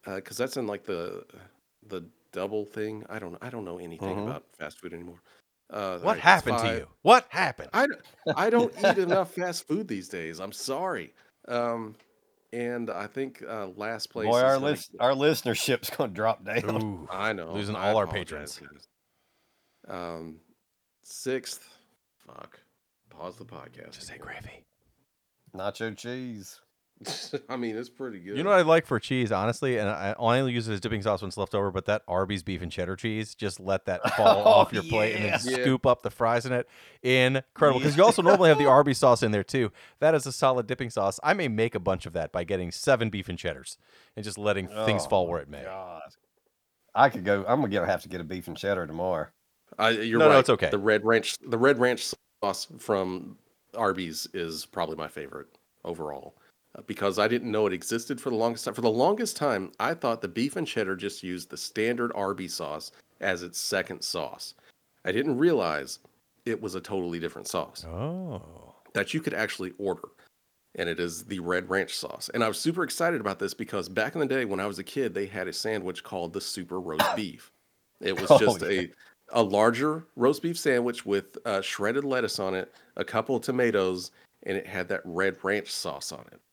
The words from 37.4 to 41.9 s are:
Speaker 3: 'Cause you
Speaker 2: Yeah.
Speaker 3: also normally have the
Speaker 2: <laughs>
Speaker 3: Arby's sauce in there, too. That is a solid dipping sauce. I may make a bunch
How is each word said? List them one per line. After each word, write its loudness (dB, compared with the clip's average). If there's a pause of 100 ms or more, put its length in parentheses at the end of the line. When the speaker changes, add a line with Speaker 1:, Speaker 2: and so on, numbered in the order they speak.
Speaker 3:
'Cause 2
you 8
Speaker 2:
Yeah. 12
Speaker 3:
also 6
normally 8
have 10
the 4
Speaker 2:
<laughs> 8
Speaker 3:
Arby's 8
sauce 8
in 2
there, 2
too. 0 (300)
That 6
is 0
a -6
solid 2
dipping -4
sauce. 0
I 4
may 0
make 2
a -2
bunch 0